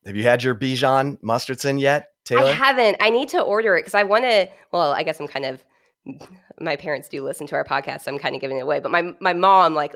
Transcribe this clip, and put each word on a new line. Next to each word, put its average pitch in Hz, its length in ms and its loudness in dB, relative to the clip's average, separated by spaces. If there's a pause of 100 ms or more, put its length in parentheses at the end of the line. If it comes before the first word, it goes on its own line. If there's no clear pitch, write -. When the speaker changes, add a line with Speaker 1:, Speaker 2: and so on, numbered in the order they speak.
Speaker 1:
have 101 100 -12
you 104 80 -4
had 120 200 4
your 127 100 0
Bijan 131 720 0
mustard 120 360 -2
sin 139 200 -2
yet, 139 300 0 (140)
Taylor? 123 260 2
Speaker 2:
I - 40 2
haven't. 254 460 2
I 214 100 2
need 254 200 0
to 339 120 0
order 208 340 2
it 165 80 2
'cause - 120 -8
I 208 80 4
wanna, 208 440 2 (240)
well, 160 220 0
I - 100 -2
guess 156 160 -6
I'm 147 80 -10
kind 139 180 -8
of, 131 180 -8 (1000)
my 156 140 -4
parents 147 340 -8
do 139 140 -8
listen 139 240 -8
to 156 80 -8
our 143 80 -2
podcast, 139 380 -6
so 139 100 -10
I'm 143 80 -8
kinda 135 180 -6
giving 135 200 -6
it 127 40 -6
away. 143 180 -2
But - 120 -6
my, 175 280 0
my 185 140 0
mom, 180 400 4
like, 147 220 -4